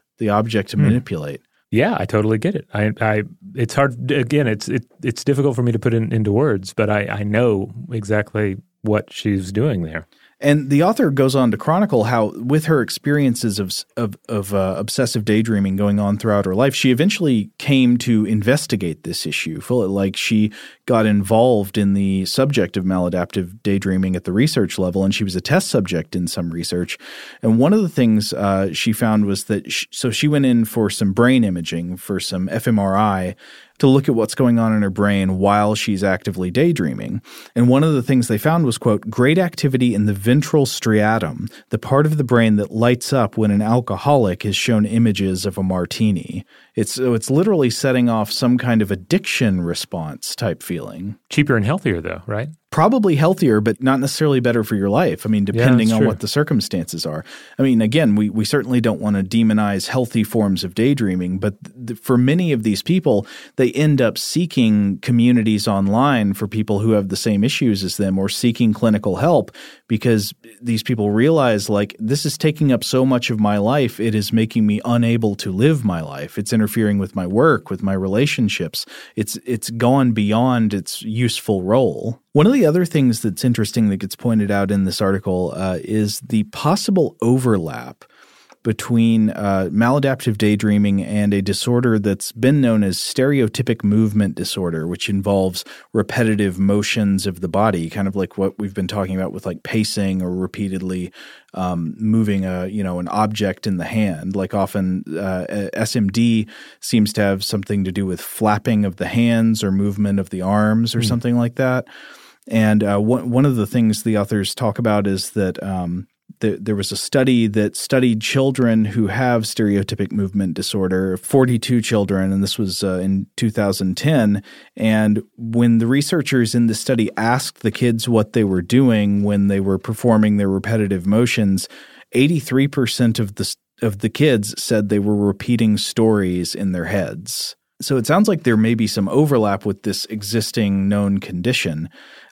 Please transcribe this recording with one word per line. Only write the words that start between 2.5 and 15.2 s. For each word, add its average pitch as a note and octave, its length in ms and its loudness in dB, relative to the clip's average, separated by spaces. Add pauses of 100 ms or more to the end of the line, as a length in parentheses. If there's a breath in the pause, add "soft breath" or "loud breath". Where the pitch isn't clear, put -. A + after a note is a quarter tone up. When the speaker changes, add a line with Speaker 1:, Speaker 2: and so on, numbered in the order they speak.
Speaker 2:
it. - 180 -10
I, G#2 160 0 (100)
I, G#2+ 220 0 (320)
it's A#2+ 200 -4
hard, B2+ 360 0
again, C#3 380 0
it's, G#2+ 200 -4
it, C3 180 -4 (180)
it's B2 180 -4
difficult C#3 320 2
for B2 80 0
me A#2+ 80 2
to A#2 80 0
put A#2 160 0
in, A2+ 160 0
into G#2+ 220 0
words, G#2+ 420 0
but G#2+ 160 0
I, G#2 160 0
I G2+ 160 -6
know G#2 480 0 (220)
exactly G#2+ 640 -2 (260)
what G#2 300 -2
she's G2 400 -4
doing G#2+ 300 0
there. D#2+ 260 -8 (320 soft breath)
Speaker 1:
And C#3+ 280 2
the C#3+ 140 4
author G#3 280 2
goes C3+ 240 2
on B2+ 180 2
to G#2 40 0
chronicle D#3 480 2
how, A2+ 320 0
with D3 300 0
her D#3 160 2
experiences A#2+ 760 0
of G2 100 -4
s-, - 180 -10 (100)
of, A2 220 -4 (100)
of, G2+ 240 -4
uh, F#2+ 240 0
obsessive A2 480 -2